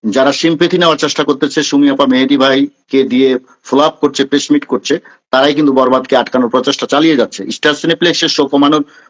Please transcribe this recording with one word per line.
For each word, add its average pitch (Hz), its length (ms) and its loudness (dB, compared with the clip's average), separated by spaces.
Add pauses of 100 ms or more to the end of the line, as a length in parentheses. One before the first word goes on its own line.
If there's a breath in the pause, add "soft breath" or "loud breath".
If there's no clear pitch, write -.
যারা 131 260 0
সিম্পেথি 170 460 0
নেওয়ার 165 200 0
চেষ্টা 147 260 -4
করতেছে, 143 380 -2
সুমি 143 280 2
আপা 139 160 0
মেহেদী 131 300 2
ভাইকে 135 640 0
দিয়ে 131 360 2 (260 soft breath)
ফলো 139 180 0
আপ 156 180 0
করছে, 143 240 -2
প্রেস 139 280 -2
মিট 147 120 0
করছে, - 340 -4 (320 soft breath)
তারাই 139 240 2
কিন্তু 147 180 2
বরবাদকে 127 440 2
আটকানোর 120 340 0
প্রচেষ্টা 131 360 -2
চালিয়ে 151 300 2
যাচ্ছে। 98 340 -4
স্টার 147 240 -2
সিনেপ্লেক্সের 160 540 -2
শো 143 180 0
কমানোর 143 380 2 (260 soft breath)